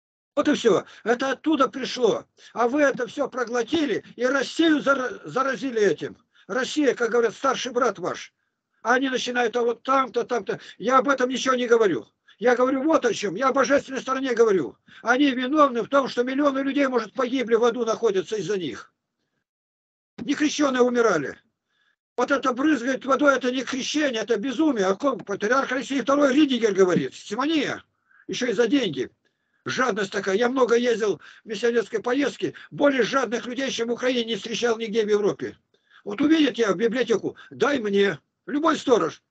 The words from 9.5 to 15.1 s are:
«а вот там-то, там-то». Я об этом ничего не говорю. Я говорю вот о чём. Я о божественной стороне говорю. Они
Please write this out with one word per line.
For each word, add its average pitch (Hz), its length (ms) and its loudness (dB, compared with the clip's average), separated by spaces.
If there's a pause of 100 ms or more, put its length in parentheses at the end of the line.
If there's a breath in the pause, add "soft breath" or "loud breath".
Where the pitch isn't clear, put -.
«а 240 80 0
вот 233 200 -2
там-то, 247 420 0
там-то». 208 340 -4 (200 loud breath)
Я 254 200 2
об 262 100 0
этом 262 200 2
ничего 254 260 -2
не 247 140 0
говорю. 208 380 2 (340 soft breath)
Я 240 160 4
говорю 254 260 2
вот 311 220 2
о 220 100 2
чём. 185 220 -4
Я 262 140 0
о - 20 0
божественной 262 480 0
стороне 269 340 -4
говорю. 202 420 2 (260 loud breath)
Они 254 280 2